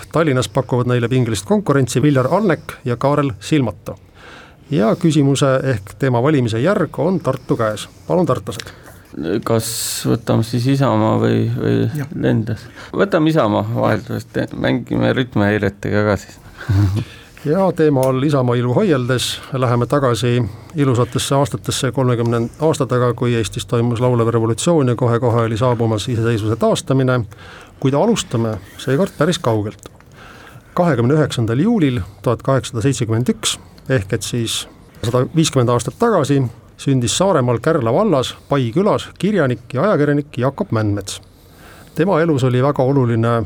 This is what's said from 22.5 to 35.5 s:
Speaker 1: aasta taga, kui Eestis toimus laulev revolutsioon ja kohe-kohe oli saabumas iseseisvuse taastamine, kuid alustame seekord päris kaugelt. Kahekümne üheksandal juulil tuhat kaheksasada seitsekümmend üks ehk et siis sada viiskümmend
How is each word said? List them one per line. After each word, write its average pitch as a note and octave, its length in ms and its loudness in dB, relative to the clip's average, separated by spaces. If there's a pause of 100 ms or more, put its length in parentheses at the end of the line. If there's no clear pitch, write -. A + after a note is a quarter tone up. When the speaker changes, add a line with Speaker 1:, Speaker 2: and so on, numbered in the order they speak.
Speaker 1:
aasta D3 260 0
taga, B2 220 0 (100)
kui A#2+ 160 0
Eestis A2+ 320 -4
toimus A#2+ 340 0
laulev A#2+ 300 2
revolutsioon A#2+ 580 2
ja A#2+ 80 2
kohe-kohe A#2 440 2
oli A2+ 180 0
saabumas A2+ 500 0
iseseisvuse A2+ 480 0
taastamine, C3+ 600 0 (640)
kuid C3+ 180 0
alustame C#3+ 540 0 (260)
seekord C3+ 400 -2
päris D#3 240 0
kaugelt. G#2+ 460 -2 (840)
Kahekümne C#3 400 2
üheksandal B2+ 440 0
juulil D#3+ 400 2 (240)
tuhat A#2 240 0
kaheksasada B2 380 0
seitsekümmend A#2+ 500 0
üks - 220 -6 (340)
ehk A#2+ 240 -2
et A2 80 -4
siis - 460 -6 (340)
sada B2 220 0 (100)
viiskümmend C3+ 400 2